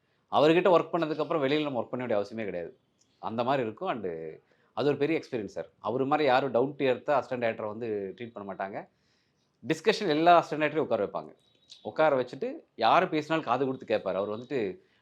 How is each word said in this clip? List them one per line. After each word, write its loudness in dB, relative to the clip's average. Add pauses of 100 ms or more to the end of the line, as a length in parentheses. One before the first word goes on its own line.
(300)
அவர்கிட்ட 6
ஒர்க் 6
பண்ணதுக்கு -2
அப்புறம் -2
வெளியில 2
நம்ம -2
ஒர்க் -4
பண்ண -6
வேண்டிய 2
அவசியமே -6
கிடையாது. -8 (400)
அந்த -4
மாதிரி 0
இருக்கும். -6
And -6 (640)
அது -2
ஒரு 2
பெரிய 0
எக்ஸ்பீரியன்ஸ் -6
சார். -10 (100)
அவர் -2
மாதிரி 0
யாரும் 4
டவுன் 0
டு -2
எர்த்தா 0
அசிஸ்டன்ட் -6
டைரக்டரை -4
வந்து -6
ட்ரீட் -14
பண்ண -12
மாட்டாங்க. -10 (800)
டிஸ்கஷன் 0
எல்லா 6
அசிஸ்டன்ட் -12
டைரக்டரையும் -2
உட்கார 0
வைப்பாங்க. -8 (480)
உட்கார 2
வச்சுட்டு -8 (200)
யார் 4
பேசினாலும் -2
காது 0
கொடுத்து -2
கேட்பாரு. -2
அவர் -4
வந்துட்டு -6 (240)